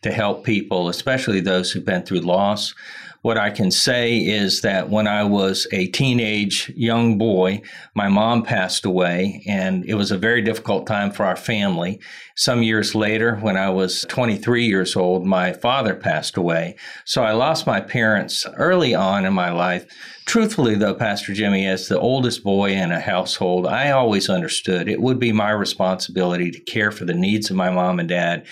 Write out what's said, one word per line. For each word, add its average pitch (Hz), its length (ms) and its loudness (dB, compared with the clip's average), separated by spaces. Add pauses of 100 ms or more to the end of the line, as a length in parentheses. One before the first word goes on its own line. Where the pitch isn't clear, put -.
to 107 100 -2
help 101 320 -2
people, 92 460 0
especially 110 500 0
those 92 320 0
who've 87 140 -6
been 90 180 0
through 92 160 -2
loss. 98 540 0 (480)
What 113 160 0
I 104 120 0
can 98 220 0
say 120 460 2
is 98 440 0
that 98 280 0
when 107 180 2
I 104 160 2
was 98 480 0
a 92 160 0
teenage 107 880 0
young 117 420 2
boy, 98 440 2 (340)
my 101 140 0
mom 113 340 4
passed 92 400 -2
away, 92 640 0
and 95 380 -2
it 104 80 -4
was 104 180 0
a 98 60 0
very 113 240 2
difficult - 440 -2
time 101 260 -2
for 107 120 -2
our 92 140 0
family. 98 640 -2 (340)
Some 120 260 0
years 110 320 2
later, 110 440 0
when 101 180 0
I 95 140 0
was 92 400 0
twenty-three 120 560 0
years 95 300 0
old, 90 300 2
my 92 280 2
father 120 400 0
passed - 420 -4
away. 85 400 -2 (300)
So - 180 0
I 110 80 2
lost 139 360 0
my 107 120 2
parents 110 640 0 (120)
early 175 380 4
on 190 300 2
in 95 80 2
my 90 180 0
life. 90 340 0 (400)
Truthfully, 196 500 2
though, 101 180 2
Pastor 104 400 -4
Jimmy, 98 340 2
as 92 220 -2
the 95 100 2
oldest 127 440 0
boy 98 280 2
in 95 200 0
a 82 100 -2
household, 90 640 -2
I 131 240 0
always 117 380 2
understood 87 580 -2
it 110 140 -2
would 127 180 2
be 117 140 2
my 104 160 2
responsibility 92 1000 -2
to - 80 -12
care 104 320 -2
for - 140 -8
the 87 80 -2
needs 101 360 0
of 95 80 -2
my 92 120 2
mom 90 300 0
and 85 80 -2
dad 87 440 -2